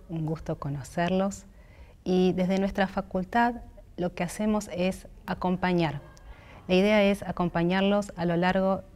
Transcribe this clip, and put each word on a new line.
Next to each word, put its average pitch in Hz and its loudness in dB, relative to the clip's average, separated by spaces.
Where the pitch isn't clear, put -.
un 165 -4
gusto 156 -6
conocerlos. 175 -2
Y 185 4
desde 185 0
nuestra 196 0
facultad 202 -2
lo 175 -4
que 185 -2
hacemos 214 -2
es 185 -2
acompañar. 180 0
La 185 2
idea 208 6
es 202 2
acompañarlos 185 0
a 170 -4
lo 170 2
largo 190 2